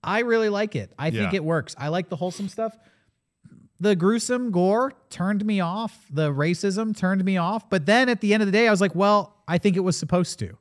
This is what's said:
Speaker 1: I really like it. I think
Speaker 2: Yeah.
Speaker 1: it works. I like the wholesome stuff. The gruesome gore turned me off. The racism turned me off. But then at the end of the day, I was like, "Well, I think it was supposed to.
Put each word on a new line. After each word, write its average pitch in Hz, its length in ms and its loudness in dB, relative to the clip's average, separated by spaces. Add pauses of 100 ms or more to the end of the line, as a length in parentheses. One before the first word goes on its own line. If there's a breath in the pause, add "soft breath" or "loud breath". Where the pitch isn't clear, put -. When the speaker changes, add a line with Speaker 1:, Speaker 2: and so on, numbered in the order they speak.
Speaker 1:
I 202 180 -2
really 226 280 2
like 208 260 -2
it. 104 220 -6
I 151 140 -2
think 107 220 0
Speaker 2:
Yeah. 190 40 -2
Speaker 1:
it 156 60 -4
works. 160 340 -4
I 147 120 -6
like 175 200 -4
the 180 60 -6
wholesome 185 340 -6
stuff. 220 260 -6 (1040 soft breath)
The 196 160 4
gruesome 233 560 0
gore 202 420 2 (180)
turned 202 340 -2
me 208 140 0
off. 190 520 -6
The 147 220 0
racism 190 640 -2
turned 190 260 0
me 190 140 0
off. 190 320 -4
But 175 160 0
then 240 240 4
at 233 120 0
the 202 120 2
end 220 80 4
of 202 60 2
the 190 40 0
day, 226 160 4
I 220 40 4
was 196 100 2
like, 190 140 0
"Well, 202 400 2 (120)
I 170 120 0
think 190 180 2
it 190 40 -2
was 185 160 0
supposed 175 420 -2
to. 101 220 -10